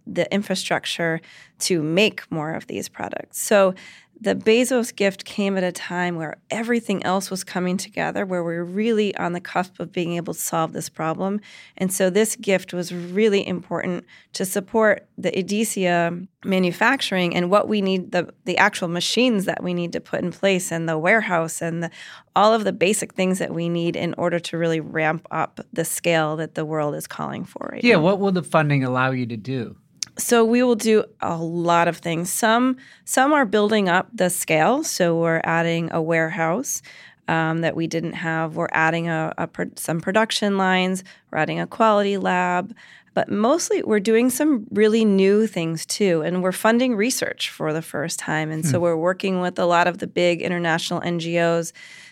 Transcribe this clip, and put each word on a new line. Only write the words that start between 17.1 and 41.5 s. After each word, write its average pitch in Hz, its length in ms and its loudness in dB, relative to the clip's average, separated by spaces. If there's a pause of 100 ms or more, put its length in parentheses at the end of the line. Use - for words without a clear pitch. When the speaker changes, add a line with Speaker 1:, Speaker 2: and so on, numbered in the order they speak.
Speaker 1:
and 175 160 0
what 202 180 4
we 214 140 0
need, 190 300 0
the, 175 200 -2 (140)
the 180 140 0
actual 196 300 2
machines 202 560 0
that - 180 -4
we 180 100 -2
need 175 200 -4
to - 60 -6
put - 220 -6
in 175 100 -4
place 190 400 0
and 165 160 -2
the 160 120 -2
warehouse 180 600 0
and 165 220 -4
the, 165 80 -6 (460)
all 208 180 6
of 220 100 2
the 196 100 0
basic - 420 0
things 185 240 0
that - 160 -6
we 170 140 -4
need 170 260 -2
in - 240 -4
order 175 180 0
to 170 180 -8
really 165 260 0
ramp 160 500 -2
up - 300 -4 (120)
the 160 100 -2
scale 160 520 0
that 156 180 -8
the 160 100 -4
world 151 300 -2
is 156 140 -10
calling - 360 -8
for - 280 -12
right - 120 -6
Speaker 2:
Yeah, 240 120 8
Speaker 1:
now. 160 60 6
Speaker 2:
what 185 180 4
will 196 120 0
the 180 120 0
funding 147 400 2
allow 127 260 0
you 127 160 -2
to 113 120 -6
do? 110 400 -6 (400)
Speaker 1:
So 233 260 4
we 240 180 4
will 247 140 4
do 214 300 2 (160)
a 170 160 -4
lot 170 500 2
of 165 100 0
things. 170 320 -4
Some, 240 460 2 (300)
some 262 260 2
are 285 140 4
building 208 420 2
up 180 260 2
the 185 160 2
scale. 175 540 2
So 170 340 0
we're 165 280 2
adding 165 460 0
a 165 100 -2
warehouse, 165 800 -2 (480)
um, 165 320 0
that 160 160 -2
we 165 100 -2
didn't 165 260 -4
have. 165 440 -4
We're 170 160 -2
adding 165 340 2
a, 160 300 -2
a 170 100 -4
pro-, - 300 -8
some 165 240 -4
production 208 560 0
lines. 185 480 2 (260)
We're - 80 -2
adding 160 220 -2